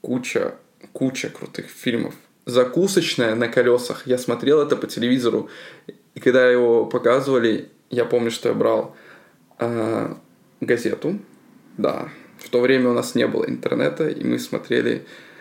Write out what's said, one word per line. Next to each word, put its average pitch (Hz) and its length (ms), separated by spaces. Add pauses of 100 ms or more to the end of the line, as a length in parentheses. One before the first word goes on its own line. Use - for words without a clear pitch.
Куча, 120 520 (380)
куча - 380
крутых - 360
фильмов. - 480 (300)
«Закусочная 127 880
на 117 140
колесах». 123 560
Я 123 140
смотрел 127 420
это 143 160
по - 100
телевизору. 120 640 (680)
И - 60
когда 127 300
его 120 340
показывали, 123 840 (200)
я 120 160
помню, 117 260
что 117 180
я 110 60
брал, 110 400 (640)
э, 113 560 (460)
газету. 139 580 (600)
Да, - 300 (280)
в - 140
то 120 100
время 127 300
у 120 40
нас 127 200
не 120 140
было - 160
интернета, - 640
и - 160
мы 120 160
смотрели 120 680 (340)